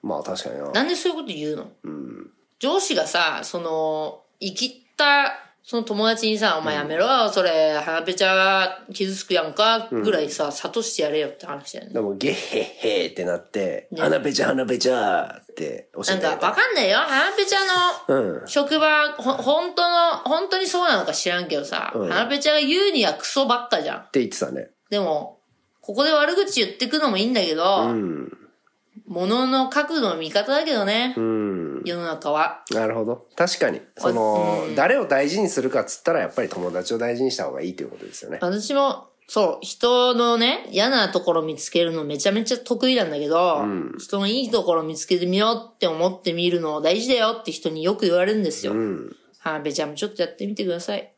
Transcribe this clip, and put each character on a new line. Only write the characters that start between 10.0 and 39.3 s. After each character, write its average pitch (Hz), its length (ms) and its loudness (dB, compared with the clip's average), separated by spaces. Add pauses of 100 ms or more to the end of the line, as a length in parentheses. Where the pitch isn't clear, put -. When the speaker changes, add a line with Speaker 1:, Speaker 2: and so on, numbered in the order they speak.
Speaker 2:
ら 170 100 2
い 147 80 -2
さ、 151 180 -2
Speaker 1:
う - 20 -2
ん。 143 40 -4
Speaker 2:
諭 220 300 -4
し - 140 -4
て 165 60 0
や 151 80 0
れ 156 100 0
よ 143 80 -2
っ - 80 -12
て - 100 -18
話 143 280 -12
だ - 80 -12
よ - 40 -18
ね。 - 80 -18
Speaker 1:
で 117 60 -2
も、 101 160 -2
ゲ 123 140 0
ッ - 40 0
ヘ - 260 -4
ッ 113 40 -2
ヘ 101 420 -2
っ 85 80 -8
て 92 100 -4
な 87 120 0
っ - 120 -8
て、 95 440 -4
Speaker 2:
ね。 156 100 -10
Speaker 1:
「花 160 180 2
ペ - 120 -2
チ - 100 0
ャ、 - 40 2
花 262 200 0
ペ 127 120 0
チ 127 120 2
ャ」 104 500 0
っ - 40 -20 (100)
て 71 400 -8
教 98 80 -8
え - 20 -6
て - 80 0
あ - 20 2
げ 185 60 -2
て。 160 60 0
Speaker 2:
な 151 80 2
ん - 60 -8
か、 - 80 2
わ 208 40 2
か 453 160 4
ん 466 60 0
な 294 100 2
い 190 60 4
よ。 214 80 4
花 311 380 2
ペ 403 100 2
チ 392 80 0
ャ 392 40 4 (500)
の 107 320 0
Speaker 1:
う - 40 -14
ん。 - 40 -14
Speaker 2:
職 285 320 2
場、 302 320 4
ほ-、 254 220 -2
本 302 400 0
当 349 140 2
の、 339 360 4
本 330 240 0
当 381 100 0
に 381 80 0
そ 359 180 2
う 339 40 4
な 175 100 4
の - 80 0
か 151 60 -2
知 - 160 -2
ら 175 120 0
ん 180 60 -6
け 151 100 -2
ど 143 80 -2
さ、 - 300 -4
Speaker 1:
う 104 120 -2
ん。 - 20 -2
Speaker 2:
花 226 200 0
ペ 285 120 -2
チ 294 80 2
ャ 302 60 4
が 302 60 4
言 339 280 4
う - 20 2
に 277 140 2
は 151 100 2
ク - 100 -10
ソ 269 220 0
ば 240 200 0
っ - 20 -14
か 165 140 0
じ 147 60 -4
ゃ - 100 -6
ん。 - 20 -12
Speaker 1:
っ - 100 -20
て - 80 2
言 117 100 2
っ 92 40 -6
て - 80 -4
た 65 100 -2
ね。 64 200 -10 (200)
Speaker 2:
で 202 80 0
も、 160 400 -2 (420)
こ 208 140 -10
こ 269 100 2
で 311 60 4
悪 302 240 4
口 381 300 2
言 - 100 -8
っ - 20 -20
て 254 120 -4
く 302 100 0
の 294 100 2
も 202 80 2
い 196 60 0
い 220 40 2
ん 254 60 0
だ 233 80 2
け 170 140 0
ど、 175 280 4
Speaker 1:
う - 100 2
ん。 87 460 -4 (680)
Speaker 2:
物 202 400 0
の 262 220 2
角 294 320 0
度 214 100 0
の 165 60 -2
見 160 140 -6
方 208 220 0
だ 302 120 2
け 311 80 0
ど 214 120 2
ね。 233 320 0
Speaker 1:
う 233 40 -2
ん。 87 640 -2
Speaker 2:
世 175 120 -4
の 170 100 -6
中 156 240 -6
は。 151 400 0
Speaker 1:
な 113 160 0
る 113 80 -2
ほ 113 100 -2
ど。 120 220 -6 (100)
確 175 220 -4
か 135 120 2
に。 82 100 -6 (180)
そ 123 140 0
の、 107 560 0
Speaker 2:
う - 20 -6
ん。 78 40 -6
Speaker 1:
誰 180 220 4
を 247 100 0
大 139 220 2
事 185 120 0
に 196 80 2
す - 120 -2
る 127 100 0
か 131 100 0
っ - 60 -2
つ - 140 -8
っ - 20 -20
た 165 100 0
ら、 160 80 2
や - 80 -2
っ - 60 -12
ぱ 127 80 -2
り 98 60 -4
友 90 220 -4
達 90 240 -4
を 117 40 -2
大 120 180 -2
事 127 80 0
に 131 60 2
し - 60 -8
た 92 80 -4
方 67 80 -6
が 67 100 -8
い 180 80 -6
い - 60 -10
と - 60 -10
い - 40 -8
う - 40 -12
こ - 80 -18
と - 80 -14
で 50 80 -16
す - 100 -12
よ - 60 -12
ね。 - 100 -8
Speaker 2:
私 202 320 -2
も、 277 360 0 (180)
そ 214 180 2